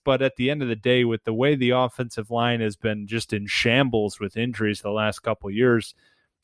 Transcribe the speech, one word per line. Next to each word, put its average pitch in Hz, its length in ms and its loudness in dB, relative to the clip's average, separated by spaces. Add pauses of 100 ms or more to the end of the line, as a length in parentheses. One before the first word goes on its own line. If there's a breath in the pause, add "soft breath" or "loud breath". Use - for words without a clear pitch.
but 131 160 2
at 135 160 0
the 123 120 0
end 147 120 -2
of 127 80 -2
the 113 60 -2
day, 123 280 4
with 113 220 -2
the 113 80 -2
way 135 220 2
the 127 160 2
offensive 120 600 -2
line 120 300 0
has 107 160 -2
been 107 300 -4
just 113 260 -6
in 101 120 -2
shambles 117 760 2
with 101 160 -6
injuries 110 420 -2
the 104 100 -6
last 107 300 -2
couple 107 300 -6
of 98 60 -6
years, 117 380 2 (500)